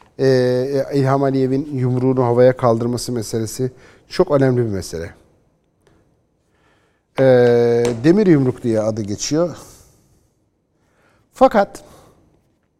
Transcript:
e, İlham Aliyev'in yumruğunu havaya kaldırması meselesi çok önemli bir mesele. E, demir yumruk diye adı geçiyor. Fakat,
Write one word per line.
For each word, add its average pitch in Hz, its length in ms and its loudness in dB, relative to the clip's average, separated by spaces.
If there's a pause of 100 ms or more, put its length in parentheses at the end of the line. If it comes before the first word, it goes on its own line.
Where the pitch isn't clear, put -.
(180)
e, 131 680 0 (100)
İlham 139 280 0
Aliyev'in 135 520 -2
yumruğunu 127 500 0
havaya 123 320 4
kaldırması 120 560 -2
meselesi 117 600 -6 (360)
çok - 220 -2
önemli 135 260 2
bir 120 140 -2
mesele. 85 440 -10 (2000)
E, 135 40 2 (800)
demir 190 220 4
yumruk 135 360 2
diye 110 180 0
adı 110 220 -4
geçiyor. 143 540 -4 (1800)
Fakat, 233 520 0 (960)